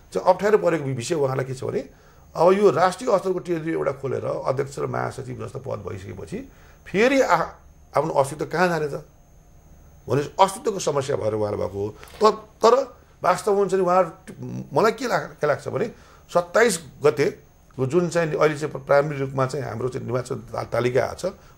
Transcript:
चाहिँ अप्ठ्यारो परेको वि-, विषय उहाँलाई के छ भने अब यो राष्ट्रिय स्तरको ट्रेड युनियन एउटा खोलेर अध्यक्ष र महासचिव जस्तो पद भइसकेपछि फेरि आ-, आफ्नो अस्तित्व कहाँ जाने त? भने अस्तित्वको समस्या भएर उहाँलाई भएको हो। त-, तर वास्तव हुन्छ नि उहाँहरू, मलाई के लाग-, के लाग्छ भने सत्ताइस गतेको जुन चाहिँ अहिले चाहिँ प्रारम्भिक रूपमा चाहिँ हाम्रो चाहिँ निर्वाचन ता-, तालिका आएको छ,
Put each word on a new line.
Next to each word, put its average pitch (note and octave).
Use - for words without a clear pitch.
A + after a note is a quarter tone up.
चाहिँ -
अप्ठ्यारो G3
परेको E3+
वि-, C3+
विषय B2
उहाँलाई C3+
के C3
छ C3
भने G#3
अब E3+
यो G3
राष्ट्रिय F#3
स्तरको F3+
ट्रेड E3+
युनियन D#3+
एउटा D3+
खोलेर B2
अध्यक्ष C#3
र D3
महासचिव B2
जस्तो A#2+
पद A2+
भइसकेपछि G2+
फेरि C4
आ-, E3+
आफ्नो D3+
अस्तित्व D3
कहाँ E3
जाने D#3+
त? D3
भने C3+
अस्तित्वको G3
समस्या C#3+
भएर G#2+
उहाँलाई G#2
भएको F#2+
हो। G#2+
त-, -
तर B3
वास्तव F3+
हुन्छ G3
नि F#3+
उहाँहरू, F3+
मलाई F#3
के B3
लाग-, F3
के D3+
लाग्छ C3+
भने C3+
सत्ताइस F#3+
गतेको C#3
जुन E3+
चाहिँ D#3+
अहिले D#3
चाहिँ C#3+
प्रारम्भिक C#3+
रूपमा C3+
चाहिँ B2+
हाम्रो A2+
चाहिँ A#2+
निर्वाचन A#2+
ता-, A2+
तालिका B2
आएको -
छ, F#3